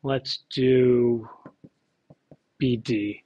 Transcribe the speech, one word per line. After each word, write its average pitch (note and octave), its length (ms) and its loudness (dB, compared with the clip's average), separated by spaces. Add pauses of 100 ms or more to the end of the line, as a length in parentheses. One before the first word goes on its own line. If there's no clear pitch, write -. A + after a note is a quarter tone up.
Let's C3+ 380 -6 (100)
do B2 800 2 (1300)
B B2+ 180 0
D. G#2+ 500 -6